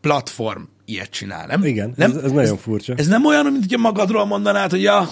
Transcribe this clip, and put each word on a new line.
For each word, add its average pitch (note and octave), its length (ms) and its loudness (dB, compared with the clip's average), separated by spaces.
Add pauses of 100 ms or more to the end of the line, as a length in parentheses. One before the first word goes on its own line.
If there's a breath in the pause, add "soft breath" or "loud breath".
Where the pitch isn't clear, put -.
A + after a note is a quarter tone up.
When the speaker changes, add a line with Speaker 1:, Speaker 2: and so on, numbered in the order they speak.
Speaker 1:
platform A#2 600 -2 (220)
ilyet G2 260 -10
csinál, F2 360 -10
nem? F3+ 180 0
Speaker 2:
Igen, A2+ 320 -2
Speaker 1:
Nem? G3 140 4
Speaker 2:
ez, - 60 -2
ez C3+ 160 -2
nagyon A#2+ 220 4
Speaker 1:
Ez, F#2+ 60 -8
Speaker 2:
furcsa. A2 360 -4
Speaker 1:
ez D3 100 0
nem A3+ 180 4
olyan, D4 220 4
mint C#4 180 0
hogyha A3 140 -2
magadról G#3+ 460 0
mondanád, G3+ 460 0
hogy F#3 120 0
ja. G3+ 300 4